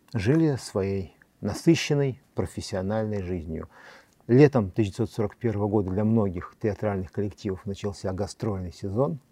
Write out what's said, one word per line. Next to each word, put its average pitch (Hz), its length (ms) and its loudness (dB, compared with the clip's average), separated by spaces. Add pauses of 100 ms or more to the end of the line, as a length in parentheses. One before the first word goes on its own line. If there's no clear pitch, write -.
(140)
жили 139 420 2
своей 98 600 -4 (240)
насыщенной 139 800 2 (140)
профессиональной 101 840 -4
жизнью. 85 460 -6 (600)
Летом 123 420 8
тысяча 101 280 -2
девятьсот 110 140 -2
сорок 101 240 -4
первого 104 320 -2
года 101 240 2
для 104 140 0
многих 101 560 0
театральных 101 500 -2
коллективов 101 540 -6
начался 98 480 -6
гастрольный 95 580 -6
сезон. 127 480 -4 (120)